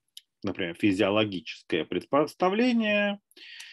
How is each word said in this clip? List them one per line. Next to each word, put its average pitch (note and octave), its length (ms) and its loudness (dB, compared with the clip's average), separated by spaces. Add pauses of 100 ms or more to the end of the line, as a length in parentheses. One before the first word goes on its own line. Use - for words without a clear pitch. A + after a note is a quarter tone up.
(440)
например, F2 320 -6
физиологическое G2 1080 0
представление, G3+ 1300 0 (540)